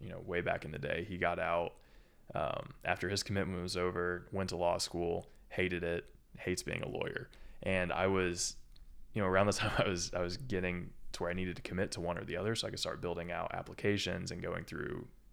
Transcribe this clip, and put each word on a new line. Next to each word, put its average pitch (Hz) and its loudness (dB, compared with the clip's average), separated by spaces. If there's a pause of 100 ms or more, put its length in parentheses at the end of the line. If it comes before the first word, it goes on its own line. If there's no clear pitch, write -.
you - -8
know, 87 -6
way 87 2
back 85 0
in 78 -8
the - -6
day, 82 -2
he 90 -4
got 87 4
out, 85 2 (580)
um, - -2 (100)
after 90 0
his 101 0
commitment 95 0
was 90 -2
over, 90 0
went 95 0
to 90 -2
law 87 4
school, 87 0 (200)
hated 90 2
it, 85 0 (340)
hates - 0
being - -2
a - -2
lawyer. - -4 (320)
And 90 2
I 87 4
was, 92 2 (580)
you 107 2
know, 95 4
around 95 8
the 101 6
<laughs> - 0
time 104 2
I 98 6
was, 87 0
I 90 0
was 90 0
getting 90 0 (240)
to - -4
where 87 0
I - -2
needed 90 0
to - -8
commit 92 0
to 92 -4
one 85 0
or 98 -6
the 82 -4
other 104 2
so - -2
I 98 -4
could - -6
start - -2
building 85 -2
out 87 -2
applications 90 0
and 87 -6
going 87 -2
through, - -6 (260)